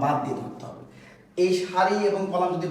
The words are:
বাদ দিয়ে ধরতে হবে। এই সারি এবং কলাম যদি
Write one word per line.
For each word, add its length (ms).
বাদ 200
দিয়ে 160
ধরতে 280
হবে। 140
এই 80
সারি 320
এবং 120
কলাম 240
যদি 140